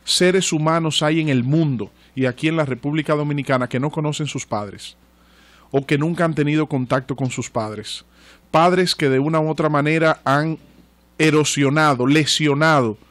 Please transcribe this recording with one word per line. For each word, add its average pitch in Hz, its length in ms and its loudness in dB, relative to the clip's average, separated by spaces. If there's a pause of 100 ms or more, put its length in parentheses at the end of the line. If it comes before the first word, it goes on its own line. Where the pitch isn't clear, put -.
seres 180 480 2
humanos 160 500 0
hay 156 160 2
en 156 80 0
el 131 160 2
mundo 135 480 0 (240)
y 131 100 0
aquí 127 220 -2
en 160 80 0
la 160 80 2
República 147 500 -2
Dominicana 143 540 -2
que 127 140 -4
no 147 80 -2
conocen 151 380 -4
sus - 180 -8
padres 104 500 -10 (760)
o 135 160 -2
que 151 120 0
nunca 165 260 0
han 160 100 0
tenido 147 340 0
contacto 131 500 -4
con 131 120 -2
sus 123 200 -8
padres? 107 560 -8 (460)
Padres 180 440 2
que 143 140 0
de 131 100 2
una 156 220 0
u 156 80 0
otra 156 180 -2
manera 151 560 0
han 147 340 0 (600)
erosionado, 147 920 2
lesionado 147 920 2 (140)